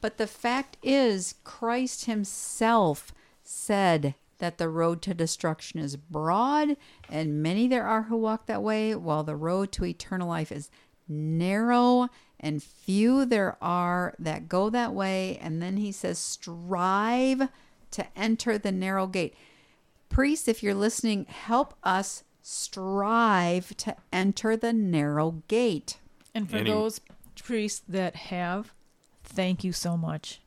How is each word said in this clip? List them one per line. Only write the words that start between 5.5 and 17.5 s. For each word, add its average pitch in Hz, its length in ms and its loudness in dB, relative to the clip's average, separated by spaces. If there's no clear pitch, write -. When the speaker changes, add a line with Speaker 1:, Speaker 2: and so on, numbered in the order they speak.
Speaker 1:
is 143 160 -6
broad, 196 800 0
and 151 340 -2
many 190 240 2
there 247 180 2
are 220 180 2
who 226 140 -2
walk 220 300 -2
that 202 160 -2
way, 214 320 0
while 156 300 -2
the 151 100 -4
road 175 380 -2
to - 120 -4
eternal 180 440 -4
life 165 240 -4
is 147 180 -12
narrow, 214 1000 2
and 151 240 -4
few 226 640 2
there 220 360 2
are 175 600 0
that 160 280 -6
go 190 220 2
that 233 240 0
way. 190 480 -2
And 160 180 -6
then 185 180 -4
he 208 120 -2
says, 180 300 -4
"Strive 202 1300 0